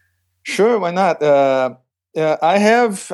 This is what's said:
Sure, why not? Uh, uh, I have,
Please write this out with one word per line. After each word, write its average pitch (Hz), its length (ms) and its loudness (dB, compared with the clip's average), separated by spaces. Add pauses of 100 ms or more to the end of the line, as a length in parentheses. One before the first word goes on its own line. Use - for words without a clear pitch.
(420)
Sure, 220 360 0
why 175 140 -6
not? 180 300 -2
Uh, 135 520 2 (420)
uh, 156 240 0
I 175 180 2
have, 214 560 0